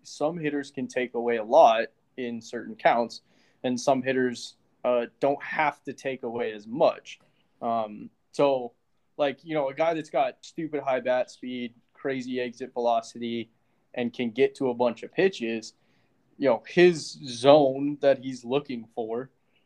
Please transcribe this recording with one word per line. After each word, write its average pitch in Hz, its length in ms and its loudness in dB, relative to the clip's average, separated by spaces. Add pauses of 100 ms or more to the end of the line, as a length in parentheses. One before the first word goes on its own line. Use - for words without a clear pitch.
some 165 340 -4
hitters 143 320 -4
can 127 160 -8
take 123 280 -4
away 117 240 0
a 107 60 -4
lot 117 420 6 (300)
in 117 240 -6
certain 110 360 -12
counts, 120 460 0 (420)
and 127 160 -2
some 135 220 2
hitters, 127 520 -2 (300)
uh, 123 220 0 (120)
don't 143 240 0
have - 400 -4
to 139 100 -12
take 131 300 -8
away 117 300 -6
as 107 160 -16
much. 135 500 0 (420)
Um, 113 500 -4 (200)
so, 135 420 0 (440)
like, 139 280 -2
you 160 100 -8
know, 143 140 0
a 139 60 -8
guy 160 200 2
that's 156 160 -8
got 139 320 0
stupid 151 400 -8
high 131 180 0
bat 127 300 0
speed, 123 440 -10 (180)
crazy 127 480 -4
exit 123 320 -8
velocity, 117 800 -2 (440)
and 120 180 -2
can 120 180 -4
get 135 260 2
to 123 140 0
a 120 40 -2
bunch 120 300 -2
of - 80 -14
pitches, 117 600 -2 (640)
you 135 120 2
know, 117 180 2
his 175 500 4 (100)
zone 139 760 4
that 135 180 4
he's 127 260 -10
looking 123 500 -4
for 120 360 -6 (360)